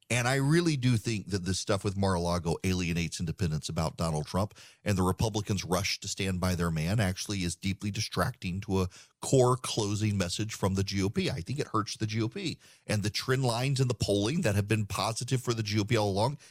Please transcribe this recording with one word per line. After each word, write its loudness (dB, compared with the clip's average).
And 2
I 2
really 4
do 4
think -2
that 0
this 0
stuff 0
with -2
Mar-a-Lago 2
alienates 0
independents -2
about -2
Donald -2
Trump, -2
and 2
the 4
Republicans' 0
rush 0
to -12
stand -4
by 2
their 0
man 0
actually -2
is -2
deeply -4
distracting -4
to 0
a 0
core 4
closing -2
message -2
from 0
the 2
G -2
O 0
P. -2
I -4
think -6
it -4
hurts -4
the -4
G -2
O 0
P. -6
And 0
the -2
trend 0
lines 0
in 2
the 0
polling 0
that 2
have 0
been 2
positive -2
for 0
the -2
G -2
O 4
P 2
all 4
along 0